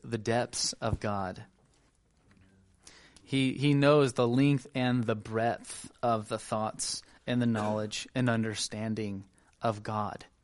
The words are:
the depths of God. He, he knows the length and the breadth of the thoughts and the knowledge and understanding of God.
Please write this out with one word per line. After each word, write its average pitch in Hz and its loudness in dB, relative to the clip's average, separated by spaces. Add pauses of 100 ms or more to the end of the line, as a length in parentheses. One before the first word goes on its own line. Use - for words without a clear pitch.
the 117 -4
depths 117 -2
of - -2
God. 98 -4 (1800)
He, 131 0
he 143 2
knows 143 6
the 123 2
length 135 4
and 127 2
the 113 0
breadth 110 -4 (120)
of 113 2
the 113 -4
thoughts - -4 (260)
and 123 0
the 120 2
knowledge 107 -2
and 127 0
understanding 110 -4 (380)
of 107 0
God. 107 -4 (180)